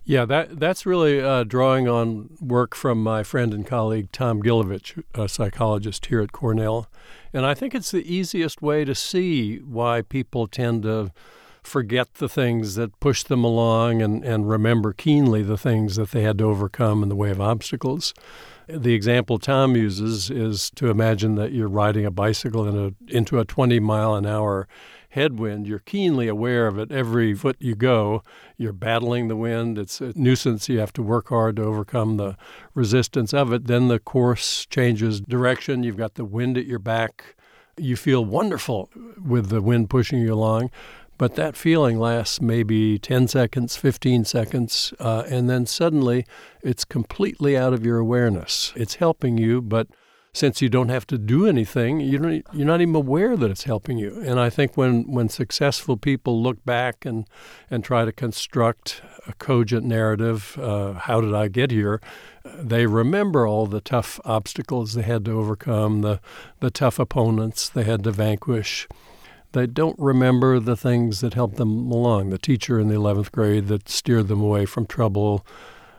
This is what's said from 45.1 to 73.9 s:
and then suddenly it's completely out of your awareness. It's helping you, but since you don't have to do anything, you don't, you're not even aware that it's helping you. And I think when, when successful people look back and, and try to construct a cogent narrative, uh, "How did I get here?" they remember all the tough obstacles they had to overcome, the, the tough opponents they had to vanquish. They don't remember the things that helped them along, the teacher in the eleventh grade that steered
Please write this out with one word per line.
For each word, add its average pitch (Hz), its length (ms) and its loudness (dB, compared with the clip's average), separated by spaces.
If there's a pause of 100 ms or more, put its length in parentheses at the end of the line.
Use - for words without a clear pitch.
and 123 220 0
then 123 160 0
suddenly 131 580 2 (380)
it's - 220 -4
completely 143 760 -2
out 127 140 2
of 113 120 -2
your 117 140 2
awareness. 113 760 0
It's 113 220 -6
helping 143 420 0
you, 113 220 2
but 113 280 -2 (440)
since 139 300 0
you 131 60 4
don't 127 200 2
have 123 200 -2
to 135 100 -2
do 127 280 2
anything, 127 540 0
you 139 180 0
don't, 160 340 -2
you're 147 140 -2
not 170 140 4
even 170 140 2
aware 156 420 2
that 117 140 2
it's - 140 -8
helping 117 340 -4
you. 107 260 -6
And 127 140 0
I 120 100 2
think 135 280 0
when, 127 340 2
when 120 180 0
successful 131 680 -2
people 127 440 -2
look 120 240 -2
back 123 400 -2
and, 113 220 -6 (420)
and 117 140 -4
try 117 220 2
to 113 80 -2
construct - 920 -2 (240)
a 110 80 -10
cogent 120 500 0
narrative, 113 760 0
uh, 104 360 -4
"How 113 260 0
did 107 140 0
I 107 140 0
get 123 220 0
here?" 107 300 0 (440)
they 120 420 0
remember 135 600 2
all 107 200 0
the 101 140 -4
tough - 440 -4
obstacles 113 680 -4
they 117 80 -2
had 110 240 -2
to 117 60 -2
overcome, 107 680 0
the, 104 200 -2 (400)
the 127 100 0
tough - 280 0
opponents 113 720 0
they 117 160 -2
had 110 200 0
to 113 60 0
vanquish. 107 800 -2 (640)
They 123 140 2
don't 147 320 -2
remember 127 640 4
the 113 160 0
things 120 440 2
that 117 140 -2
helped 117 220 0
them 117 340 0
along, 117 400 2
the 95 80 -2
teacher 120 400 0
in 107 100 2
the 107 60 2
eleventh 104 380 0
grade 104 340 2
that 104 220 -2
steered 113 400 0